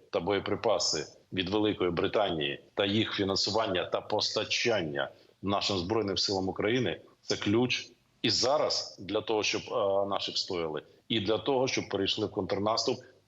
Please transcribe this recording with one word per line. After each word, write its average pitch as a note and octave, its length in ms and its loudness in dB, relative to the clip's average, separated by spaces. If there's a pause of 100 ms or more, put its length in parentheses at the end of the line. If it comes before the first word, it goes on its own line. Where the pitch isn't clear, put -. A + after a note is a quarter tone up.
(120)
та G2+ 80 0
боєприпаси G2 840 0 (280)
від F#2 160 -2
Великої G2+ 420 2
Британії F2 720 0 (100)
та G2+ 120 0
їх G2+ 280 0
фінансування G2 720 0
та G2+ 160 -2
постачання G2 1080 0 (320)
нашим G2 360 0
Збройним G2 400 0
силам F#2+ 320 0
України — G#2 520 0 (200)
це G2+ 160 -2
ключ A#2+ 500 2 (340)
і A#2+ 80 2
зараз B2+ 680 0
для G2+ 220 -2
того, G#2+ 220 0
щоб, G2 180 0
е, G2+ 480 2
наші F#2+ 220 -2
встояли, E2 500 -2 (260)
і A2+ 120 0
для G#2 180 2
того, C3 300 2
щоб A2 220 -2
перейшли G2 360 0
в F#2 60 -2
контрнаступ, G#2+ 680 0 (300)